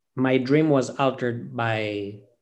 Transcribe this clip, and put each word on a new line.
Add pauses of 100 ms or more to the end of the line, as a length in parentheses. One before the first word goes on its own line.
(160)
my
dream
was
altered
by (200)